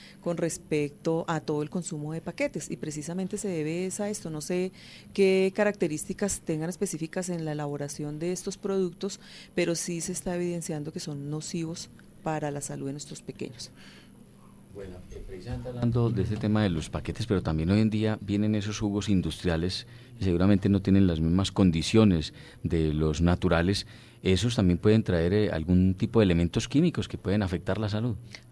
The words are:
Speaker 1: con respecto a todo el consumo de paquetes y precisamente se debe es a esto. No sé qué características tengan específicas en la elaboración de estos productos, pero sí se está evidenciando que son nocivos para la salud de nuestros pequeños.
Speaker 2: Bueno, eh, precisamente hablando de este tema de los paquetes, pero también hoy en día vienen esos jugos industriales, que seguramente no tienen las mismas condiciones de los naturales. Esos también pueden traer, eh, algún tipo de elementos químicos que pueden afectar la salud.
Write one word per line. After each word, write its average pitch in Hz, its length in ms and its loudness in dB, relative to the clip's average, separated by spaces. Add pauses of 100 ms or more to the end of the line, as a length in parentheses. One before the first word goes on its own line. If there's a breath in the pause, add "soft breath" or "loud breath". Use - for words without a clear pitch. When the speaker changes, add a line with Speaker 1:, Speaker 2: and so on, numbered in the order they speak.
(220 loud breath)
Speaker 1:
con 170 160 -2
respecto 160 920 -2
a 160 120 -2
todo 151 220 -2
el 151 60 -6
consumo 156 460 -6
de 165 80 -8
paquetes - 480 -6
y 160 60 -8
precisamente 160 600 -6
se 202 120 -6
debe 165 360 -2
es 190 160 -6
a 208 80 -4
esto. 202 220 -8
No 151 100 -8
sé 185 320 -4 (400 loud breath)
qué 190 420 4
características 196 840 -2
tengan 160 300 -4
específicas 175 580 -6
en 170 160 -4
la 151 80 -4
elaboración 147 640 -6
de 170 140 -4
estos 185 240 -8
productos, 190 640 -4 (340 loud breath)
pero 170 200 0
sí 170 260 -6
se 180 120 -6
está 180 240 -4
evidenciando 170 560 -4
que 180 80 -10
son 143 280 -8
nocivos 160 640 -6 (320)
para 151 280 -4
la 143 120 -6
salud 139 240 -8
de 135 60 -6
nuestros 147 280 -12
pequeños. - 520 -12 (1000 loud breath)
Speaker 2:
Bueno, 92 220 -14 (140)
eh, - 160 -14
precisamente 123 420 -10
hablando 120 420 2
de 117 120 2
este 101 140 0
tema 107 260 2
de 101 80 4
los 78 180 -2
paquetes, 82 380 -4
pero 92 160 2
también 80 280 0
hoy 104 100 6
en 110 100 4
día 107 320 0
vienen 104 320 2
esos 104 240 -2
jugos 101 300 -2
industriales, 87 800 0 (320 loud breath)
que 104 60 -4
seguramente 95 440 4
no 101 120 4
tienen 98 260 6
las 82 140 2
mismas 87 320 2
condiciones 92 800 4 (300 loud breath)
de 78 320 2
los 78 260 0
naturales. 87 640 2 (360 loud breath)
Esos 95 340 2
también 90 220 4
pueden 107 240 4
traer, 87 320 2
eh, 104 160 2
algún 90 440 4
tipo 113 260 2
de 107 40 8
elementos 85 440 2
químicos 147 380 2
que - 120 -10
pueden 104 240 0
afectar 92 360 -2
la 107 100 -2
salud. 107 280 -2 (360 loud breath)